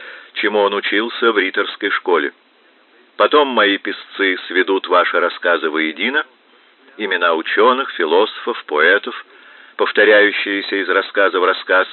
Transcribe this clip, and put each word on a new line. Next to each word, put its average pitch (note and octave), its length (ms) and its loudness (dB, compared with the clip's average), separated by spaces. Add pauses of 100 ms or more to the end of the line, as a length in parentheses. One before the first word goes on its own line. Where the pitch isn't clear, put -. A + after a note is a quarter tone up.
(340)
чему G#2+ 260 0
он G2+ 140 2
учился A2 560 -2
в G#2+ 80 2
риторской F#2+ 520 -2
школе. D#2+ 420 -2 (840)
Потом C#3+ 300 4
мои G#2 320 0
писцы F#2+ 600 -4 (100)
сведут F#2 400 0
ваши F2 320 2
рассказы E2 500 -2
воедино, D#2+ 560 -4 (720)
имена F2+ 380 -2
учёных, A#2+ 580 0
философов, F#2 720 -2
поэтов, F2 600 0 (520)
повторяющиеся G2+ 1040 2
из F2 80 -6
рассказа F#2+ 500 0
в F2+ 40 2
рассказ, F#2 480 0